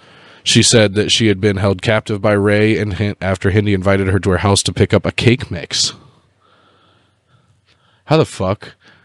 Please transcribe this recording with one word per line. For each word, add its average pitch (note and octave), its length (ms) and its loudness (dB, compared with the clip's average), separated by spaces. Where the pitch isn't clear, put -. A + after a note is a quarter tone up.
She - 180 2
said G#2+ 320 2
that G#2 160 -2
she A2+ 180 0
had F#2+ 120 0
been G2+ 160 0
held G2 240 0
captive G#2+ 400 -2
by G#2 120 0
Ray G#2 440 2
and G2+ 180 -4
Hin-, G2+ 260 -4
after F#2+ 300 -2
Hindy G#2 220 0
invited F#2+ 360 0
her F#2+ 100 0
to F#2+ 120 0
her F2 80 2
house G2 260 2
to F#2+ 100 -4
pick - 180 0
up G2 140 2
a E2+ 60 -2
cake - 380 0
mix. - 440 -6
How D#3 100 2
the D#3 100 4
fuck - 480 -6